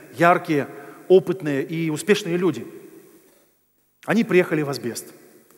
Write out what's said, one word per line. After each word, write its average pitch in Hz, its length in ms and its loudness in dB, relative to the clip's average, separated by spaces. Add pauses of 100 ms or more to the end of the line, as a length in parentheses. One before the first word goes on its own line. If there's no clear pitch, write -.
(180)
яркие, 165 500 2 (400)
опытные 156 560 2
и 165 240 -6
успешные 170 480 0
люди. 156 300 -2 (1400)
Они 196 200 0
приехали 175 360 2
в 143 80 -4
Асбест 120 380 -8 (520)